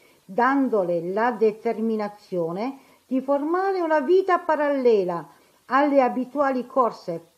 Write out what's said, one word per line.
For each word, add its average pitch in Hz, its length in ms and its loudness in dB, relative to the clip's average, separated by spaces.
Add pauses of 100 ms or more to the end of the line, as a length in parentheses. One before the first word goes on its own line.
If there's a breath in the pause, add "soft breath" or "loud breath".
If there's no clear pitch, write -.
(240 soft breath)
dandole 190 880 0
la 220 200 0
determinazione 214 1600 -4 (220 loud breath)
di 262 80 0
formare 330 640 -2
una 311 180 2
vita 359 400 2
parallela 247 880 0 (380 soft breath)
alle 277 360 2
abituali 254 640 -2
corse 202 720 -2